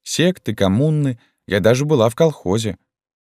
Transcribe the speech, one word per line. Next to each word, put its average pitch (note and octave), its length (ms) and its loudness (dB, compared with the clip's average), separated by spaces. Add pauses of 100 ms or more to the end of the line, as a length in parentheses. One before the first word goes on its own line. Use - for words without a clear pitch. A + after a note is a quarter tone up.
секты, D#3 520 -4
коммуны. C3+ 640 0 (280)
Я G2 120 0
даже B2+ 260 2
была B2+ 240 2
в A2+ 60 -12
колхозе. A2+ 600 -2 (480)